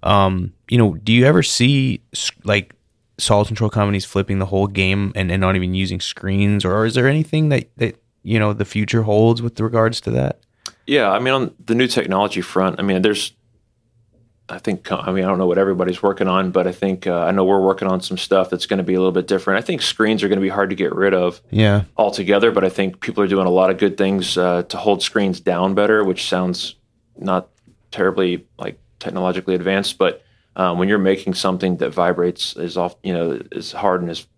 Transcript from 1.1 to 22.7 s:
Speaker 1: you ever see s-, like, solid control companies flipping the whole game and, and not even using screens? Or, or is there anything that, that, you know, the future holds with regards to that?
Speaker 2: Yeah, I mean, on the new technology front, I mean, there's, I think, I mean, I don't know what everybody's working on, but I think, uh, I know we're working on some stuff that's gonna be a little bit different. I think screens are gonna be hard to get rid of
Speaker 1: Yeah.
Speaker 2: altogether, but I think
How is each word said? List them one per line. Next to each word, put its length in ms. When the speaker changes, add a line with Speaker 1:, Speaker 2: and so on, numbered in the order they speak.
Speaker 1:
you 120
ever 180
see 600
s-, 180
like, 300
solid 300
control 240
companies 340
flipping 340
the 80
whole 200
game 480
and, 160
and 100
not 160
even 160
using 280
screens? 640
Or, 100
or 100
is 100
there 140
anything 400
that, 200
that, 180
you 160
know, 140
the 140
future 360
holds 380
with 200
regards 420
to 80
that? 300
Speaker 2:
Yeah, 240
I 80
mean, 160
on 200
the 100
new 120
technology 540
front, 380
I 40
mean, 200
there's, 300
I 100
think, 340
I 180
mean, 140
I 40
don't 100
know 80
what 100
everybody's 460
working 260
on, 220
but 160
I 60
think, 340
uh, 140
I 100
know 140
we're 180
working 260
on 140
some 160
stuff 320
that's 160
gonna 160
be 100
a 60
little 140
bit 140
different. 320
I 80
think 140
screens 420
are 60
gonna 140
be 80
hard 180
to 80
get 180
rid 200
of 260
Speaker 1:
Yeah. 340
Speaker 2:
altogether, 540
but 120
I 60
think 320